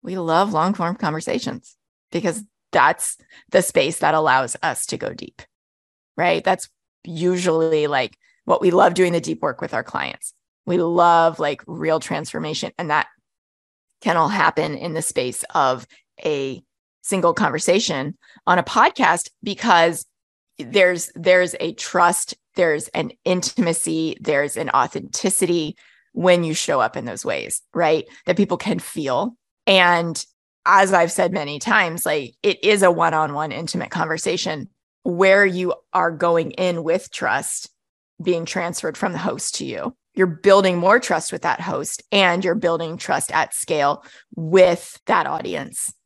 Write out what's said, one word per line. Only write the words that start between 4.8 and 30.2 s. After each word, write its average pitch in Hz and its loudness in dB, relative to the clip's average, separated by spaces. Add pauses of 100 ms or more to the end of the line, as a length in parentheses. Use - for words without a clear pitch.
to - -8
go - -8
deep, - -18 (760)
right? 165 0
That's 185 0 (360)
usually, 165 0
like, 131 -2 (300)
what - 2
we 180 4
love 175 6
doing 175 2
the 165 0
deep 160 -6
work 151 -6
with 156 -8
our 120 -2
clients. - -10 (320)
We 180 0
love, 170 4
like, 147 -4
real 160 -2
transformation. 156 -6
And 160 -6
that 151 2 (960)
can 170 0
all 156 2
happen 156 0
in 170 -8
the 160 -4
space - -4 (120)
of 131 0 (360)
a 135 -4 (380)
single 170 0
conversation 160 0 (280)
on 180 4
a 170 0
podcast, 214 0 (120)
because 175 2 (540)
there's, 175 0
there's 180 2
a 165 -4
trust, - 0 (220)
there's 156 0
an - -6 (120)
intimacy, 165 -2
there's 143 -2
an 117 -6
authenticity 165 -2 (340)
when 175 4
you 156 -2
show 139 0
up 113 -2
in 107 -8
those 104 -10
ways, 69 -6 (100)
right? 160 0 (220)
That 180 0
people 190 0
can 185 -4
feel. 156 -4 (320)
And 175 4 (440)